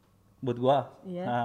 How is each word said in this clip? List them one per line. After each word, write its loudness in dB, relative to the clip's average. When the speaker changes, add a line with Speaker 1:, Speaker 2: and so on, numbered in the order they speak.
Speaker 1:
Buat -4
gua. 4
Speaker 2:
Iya. -10
Speaker 1:
Nah, -2